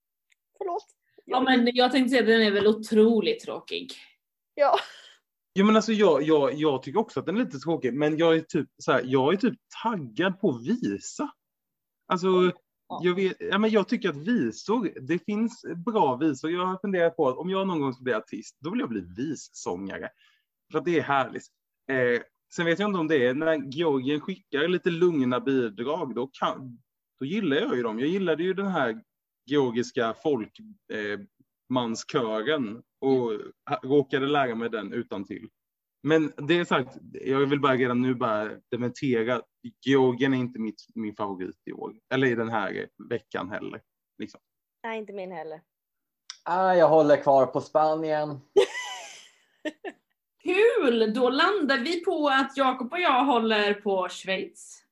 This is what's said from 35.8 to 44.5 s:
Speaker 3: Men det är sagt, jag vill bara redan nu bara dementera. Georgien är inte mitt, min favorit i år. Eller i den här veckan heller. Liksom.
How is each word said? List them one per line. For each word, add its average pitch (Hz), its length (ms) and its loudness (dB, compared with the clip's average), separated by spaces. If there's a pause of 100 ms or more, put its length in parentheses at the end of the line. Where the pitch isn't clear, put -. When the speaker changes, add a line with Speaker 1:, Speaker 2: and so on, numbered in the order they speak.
Speaker 3:
Men 156 340 0
det 156 220 0
är 170 60 -2
sagt, 143 320 -2 (140)
jag 135 340 0
vill 143 140 0
bara 135 160 2
redan 123 260 2
nu 127 140 2
bara 107 340 -2 (220)
dementera. 120 680 -2 (440)
Georgien 131 480 4
är 127 40 0
inte 123 220 -4
mitt, 110 260 -8 (100)
min 107 200 -6
favorit 92 500 -8
i - 60 -12
år. - 220 -12 (200)
Eller 135 140 2
i 120 80 0
den 113 140 -2
här 98 380 -4 (220)
veckan 95 400 -8
heller. 101 320 -10 (360)
Liksom. - 220 -14 (440)